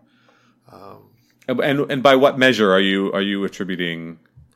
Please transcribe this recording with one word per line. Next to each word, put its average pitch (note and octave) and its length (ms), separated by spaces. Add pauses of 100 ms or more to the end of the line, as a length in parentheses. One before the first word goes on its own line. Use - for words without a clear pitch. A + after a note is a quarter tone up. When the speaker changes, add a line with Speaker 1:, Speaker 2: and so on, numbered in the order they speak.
(720)
Speaker 1:
um, G2 380 (380)
Speaker 2:
And, B2 120
and, C#3+ 320
and C3 120
by C3+ 120
what C3 220
measure A2 340
are F#2+ 80
you, G2 320
are G2 100
you G2 220
attributing? E2+ 760 (360)